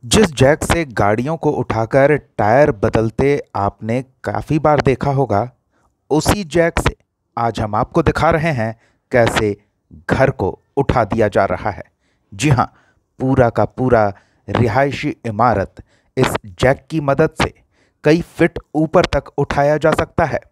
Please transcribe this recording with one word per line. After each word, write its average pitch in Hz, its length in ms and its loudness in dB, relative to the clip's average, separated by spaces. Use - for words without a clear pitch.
जिस 170 280 2
जैक 131 320 2
से 165 260 -2
गाड़ियों 113 460 -2
को 151 160 -2
उठाकर 131 640 0
टायर 123 360 4
बदलते 113 680 0
आपने 110 440 -4
काफ़ी 107 340 -4
बार 147 220 2
देखा 135 300 0
होगा, 123 400 0
उसी 196 340 0
जैक 165 340 0
से - 160 -2
आज 117 240 -4
हम 107 140 -4
आपको 131 280 -2
दिखा 151 280 2
रहे 165 220 0
हैं 113 220 -4
कैसे 113 440 2
घर 135 220 2
को - 260 -6
उठा 127 280 0
दिया 107 240 0
जा 101 160 0
रहा 92 260 -4
है। - 140 -14
जी 101 160 -4
हाँ, 113 180 2
पूरा 131 300 2
का 110 160 0
पूरा 117 460 0
रिहायशी 120 680 -2
इमारत 107 560 -2
इस 127 200 0
जैक 131 340 0
की 160 120 -2
मदद 143 400 0
से - 100 -2
कई 160 240 4
फीट - 300 -2
ऊपर 160 320 2
तक - 320 -6
उठाया 143 380 0
जा 156 160 2
सकता 170 320 -2
है। 127 160 -4